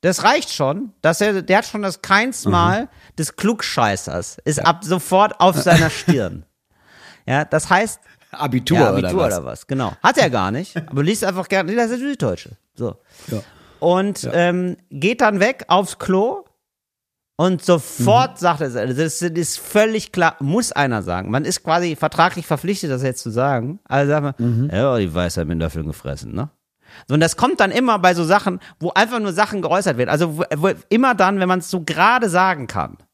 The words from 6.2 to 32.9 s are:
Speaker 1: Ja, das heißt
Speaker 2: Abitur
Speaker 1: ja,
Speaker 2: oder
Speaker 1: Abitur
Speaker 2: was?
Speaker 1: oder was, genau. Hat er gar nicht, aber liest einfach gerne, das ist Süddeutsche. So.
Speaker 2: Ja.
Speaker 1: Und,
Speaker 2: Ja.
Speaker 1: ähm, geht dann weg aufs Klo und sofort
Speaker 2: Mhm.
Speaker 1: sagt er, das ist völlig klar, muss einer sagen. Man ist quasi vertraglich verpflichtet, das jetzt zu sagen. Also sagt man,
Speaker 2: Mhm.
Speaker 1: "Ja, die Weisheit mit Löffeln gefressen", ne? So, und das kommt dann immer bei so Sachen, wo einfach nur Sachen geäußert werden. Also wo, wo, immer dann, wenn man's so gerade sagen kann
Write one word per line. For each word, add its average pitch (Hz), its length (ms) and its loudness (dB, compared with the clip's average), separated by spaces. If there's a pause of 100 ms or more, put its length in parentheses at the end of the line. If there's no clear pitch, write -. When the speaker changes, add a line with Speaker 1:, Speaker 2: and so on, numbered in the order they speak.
Speaker 1:
Ja, 143 180 0
das - 240 -2
heißt 196 300 2 (320)
Speaker 2:
Abitur 131 480 0
Speaker 1:
ja, - 120 6
Speaker 2:
oder - 0 - (180)
Speaker 1:
Abitur 175 160 0
Speaker 2:
was? 104 140 0
Speaker 1:
oder 73 60 -8
was, 58 220 -12
genau. 131 360 -4
Hat - 160 2
er 202 120 4
gar 101 220 0
nicht, 151 240 -6 (100)
aber 139 160 -2
liest 208 220 0
einfach 190 240 -4
gerne, 190 260 0
das 233 160 0
ist 247 100 -4
Süddeutsche. 240 500 -4 (240)
So. 120 220 -6 (320)
Speaker 2:
Ja. 110 140 -6 (380)
Speaker 1:
Und, 185 420 0
Speaker 2:
Ja. 123 120 -6
Speaker 1:
ähm, 175 420 0 (140)
geht 175 300 -2
dann 208 200 2
weg 247 260 0
aufs 180 320 2
Klo 220 460 -2 (920)
und 180 280 0
sofort 185 680 2
Speaker 2:
Mhm. - 40 -20
Speaker 1:
sagt 170 240 0
er, 147 80 -2 (180)
das 147 360 -2
ist 170 360 -4
völlig 220 540 0
klar, 165 280 2
muss 170 320 0
einer 127 300 0
sagen. 92 280 -4
Man 135 140 0
ist 170 180 -4
quasi 170 340 0
vertraglich 165 500 0
verpflichtet, 165 440 -4
das 127 120 -4
jetzt 131 200 -4
zu 120 80 -8
sagen. 127 540 0
Also 139 260 0
sagt 151 120 2
man, 139 160 -4
Speaker 2:
Mhm. 120 340 0
Speaker 1:
"Ja, 123 260 2
die 92 160 0
Weisheit 85 320 -2
mit 82 120 -2
Löffeln 80 280 -4
gefressen", 69 480 -10
ne? 123 160 -6 (560)
So, 131 80 -4
und 151 60 4
das 165 160 2
kommt 269 240 2
dann 196 100 4
immer 233 280 0
bei 180 160 4
so 170 100 0
Sachen, 185 360 2 (200)
wo 170 100 -4
einfach 226 300 0
nur 202 140 -4
Sachen 202 280 0
geäußert 175 360 0
werden. 123 100 0
Also 151 300 0
wo, 170 60 0 (120)
wo, 170 140 2 (180)
immer 247 260 4
dann, 196 240 2
wenn 185 80 0
man's 185 240 -2
so 185 120 -4
gerade 202 480 2
sagen 175 360 0
kann 76 300 -6 (180)